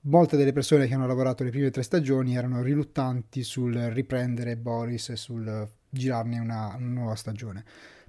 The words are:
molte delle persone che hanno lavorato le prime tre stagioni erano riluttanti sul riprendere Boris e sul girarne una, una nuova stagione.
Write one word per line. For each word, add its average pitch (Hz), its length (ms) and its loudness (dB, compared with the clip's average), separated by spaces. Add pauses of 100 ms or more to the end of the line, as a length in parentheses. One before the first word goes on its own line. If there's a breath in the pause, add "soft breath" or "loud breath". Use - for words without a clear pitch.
molte 156 340 6
delle 139 160 6
persone 139 340 4
che 120 60 0
hanno 131 140 0
lavorato 127 360 0
le 127 60 -2
prime 135 220 0
tre 127 120 -2
stagioni 131 540 2
erano 123 240 -2
riluttanti 131 840 -2
sul 123 320 -2
riprendere 120 840 -2
Boris 117 500 -4
e 120 80 -8
sul 110 500 -6 (220)
girarne 120 500 -2
una, 110 380 -4
una 123 100 -6
nuova 120 280 -4
stagione. 107 500 -8 (440 loud breath)